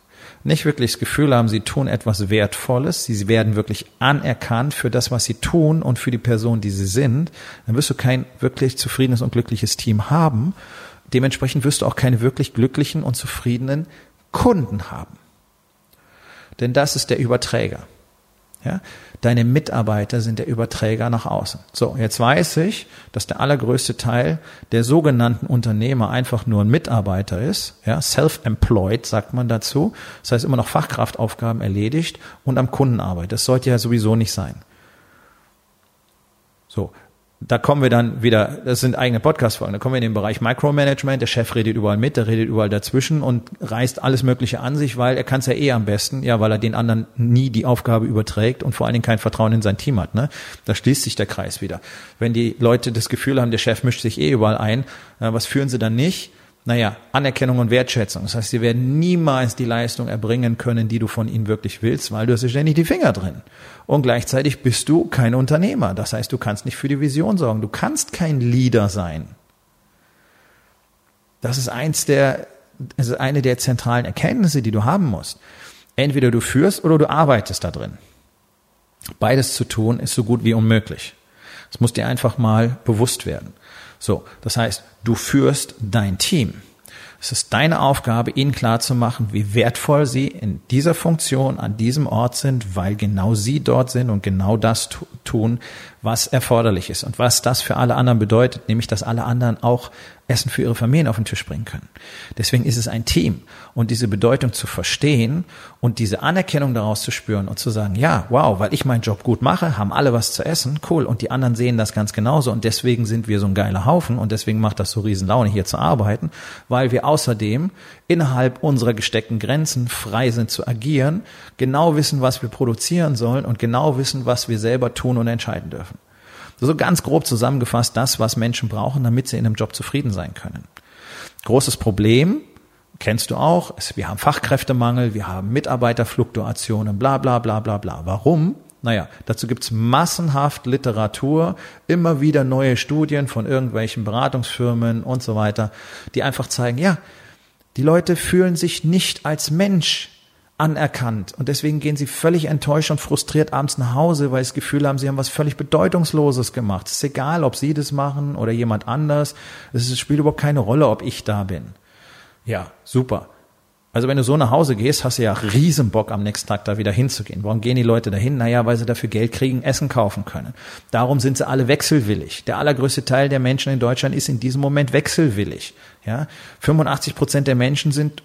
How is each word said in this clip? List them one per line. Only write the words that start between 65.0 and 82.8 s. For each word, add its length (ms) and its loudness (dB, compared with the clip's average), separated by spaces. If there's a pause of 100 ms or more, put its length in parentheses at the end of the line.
kein 280 2
Unternehmer. 600 2
Das 180 -6
heißt, 180 -4
du 60 -4
kannst 300 -4
nicht 100 -6
für 120 -4
die 120 0
Vision 380 2
sorgen. 240 0
Du 60 -2
kannst 440 -4
kein 280 0
Leader 500 4
sein. 380 -6 (2000)
Das 160 -4
ist 140 -4
eins 340 -2
der, 440 2 (500)
das 100 2
ist 100 -2
eine 220 0
der 160 2
zentralen 480 0
Erkenntnisse, 560 0
die 120 0
du 120 2
haben 220 2
musst. 320 -4 (580)
Entweder 340 2
du 120 2
führst 420 2
oder 140 6
du 100 4
arbeitest 560 2
da 60 -4
drin. 260 -10 (1200)
Beides 340 2
zu 100 -2
tun 360 0
ist 120 -4
so 100 0
gut 220 2
wie 80 4
unmöglich. 640 2 (560)
Das 100 -4
muss 140 2
dir 120 -2
einfach 300 -2
mal 480 2